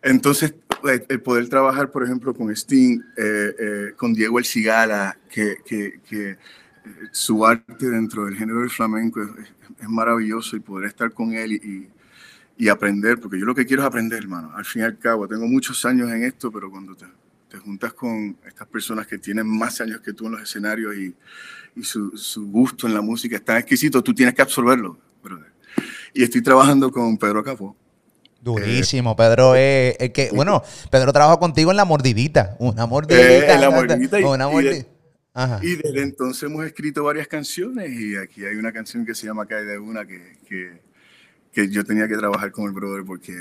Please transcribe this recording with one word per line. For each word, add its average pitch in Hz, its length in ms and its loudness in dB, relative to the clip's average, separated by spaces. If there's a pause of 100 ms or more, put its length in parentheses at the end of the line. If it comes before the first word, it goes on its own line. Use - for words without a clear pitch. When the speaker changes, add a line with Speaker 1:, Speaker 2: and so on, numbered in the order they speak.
Speaker 1:
Entonces, 139 520 2 (300)
el, 127 240 0
el 131 120 -4
poder 120 280 0
trabajar, 135 420 0
por 131 140 -4
ejemplo, 123 300 -4
con 110 160 -6
Sting, 123 500 2 (160)
eh, 104 420 -2
eh, 104 380 -6
con 117 180 -2
Diego 110 240 0
El 120 80 -2
Cigala, 110 720 0 (120)
que, 104 340 -4
que, 104 440 -8
que, 104 220 -10
eh, 90 80 -16 (720)
su 110 320 0
arte 117 460 0
dentro 110 340 -4
del 101 120 -8
género 110 240 -4
del 123 100 -4
flamenco 110 520 -4
es, 104 60 -8 (160)
es, - 80 -20 (300)
es 107 60 -14
maravilloso 113 680 -2
y 107 40 -8
poder 98 280 -10
estar 117 240 -6
con 113 220 -6
él 113 180 -6
y, 104 40 -4
y, - 1080 -12
y 104 40 4
aprender, 101 520 2
porque 98 180 -8
yo 98 60 -4
lo 123 100 -2
que 127 120 0
quiero 135 160 0
es 139 60 0
aprender, 113 340 -4
hermano. 82 340 -12
Al 98 80 -10
fin 117 180 -6
y - 40 0
al 110 120 -4
cabo, 110 300 0
tengo 110 180 -6
muchos 127 380 -2
años 120 260 0
en 117 140 -4
esto, 127 260 -6
pero 98 200 -14
cuando 95 240 -18
te, 92 120 -20 (440)
te 98 80 -20
juntas 101 340 -10
con 110 540 -8
estas - 220 -20
personas 110 380 -8
que 104 120 -12
tienen 107 280 -6
más 113 360 -4
años 110 180 -10
que 104 140 -12
tú 110 120 -12
en 113 60 -8
los 107 100 -12
escenarios 107 540 -6
y, 92 180 -10 (640)
y 117 80 -14
su, 104 320 -8
su - 340 -12
gusto 120 360 0
en 110 80 0
la 104 80 -2
música 117 340 -6
es - 80 -10
tan 113 140 0
exquisito, 131 440 0
tú 123 120 0
tienes 123 200 4
que - 60 0
absorberlo, 120 580 2 (240)
brother. 82 300 -20 (600)
Y 127 80 2
estoy 120 180 2
trabajando 135 500 6
con 113 280 0
Pedro 104 260 0
Capó. 104 320 -10 (680)
Speaker 2:
Durísimo, 117 680 0
Speaker 1:
Eh, - 60 0
Speaker 2:
Pedro 123 360 8
es 131 460 4
el 127 120 -2
que, 135 180 0
Speaker 1:
sí. 101 40 -4
Speaker 2:
bueno, 156 280 2 (280)
Pedro 131 220 4
trabajó 151 260 8
contigo 160 320 2
en 196 60 4
La 208 80 6
Mordidita, 131 760 2
una 117 280 -2
mordidita, 131 420 6
Speaker 1:
Eh, 139 240 8
en 139 80 8
La 139 80 8
Speaker 2:
una, 135 80 4
Speaker 1:
Mordidita 127 420 2
y, 190 60 4
Speaker 2:
una 135 220 2
Speaker 1:
y - 20 -2
de-, 147 60 0
Speaker 2:
mordi-, 139 320 0 (480)
ajá. 123 280 -2
Speaker 1:
y 170 140 -2
desde 147 260 -4
entonces 131 420 -6
hemos 156 200 -8
escrito 151 400 -6
varias 147 240 -2
canciones 175 640 -8
y 110 260 -6
aquí 98 300 -12
hay 104 100 -8
una 110 160 -6
canción 113 320 -10
que 110 100 -8
se 110 120 -12
llama 107 180 -8
Cae 107 220 -8
de 104 120 -10
Una 107 280 -12
que... 87 320 -20 (100)
que, 90 320 -14 (720)
que 104 160 0
yo 101 160 -2
tenía 107 240 -2
que 107 80 -4
trabajar 101 340 -4
con 107 140 -10
el 101 80 -8
brother 98 320 -10
porque 92 360 -16